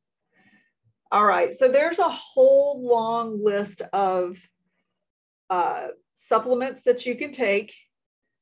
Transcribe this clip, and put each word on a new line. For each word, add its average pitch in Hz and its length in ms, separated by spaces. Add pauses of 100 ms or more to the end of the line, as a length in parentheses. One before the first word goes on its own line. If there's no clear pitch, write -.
(1120)
All 208 160
right, 180 260
so 262 160
there's 302 300
a 349 100
whole 269 800
long 226 560
list 202 380 (100)
of, 185 420 (1160)
uh, 190 380 (260)
supplements 247 680
that 247 200
you 247 120
can 285 140
take, 208 440 (680)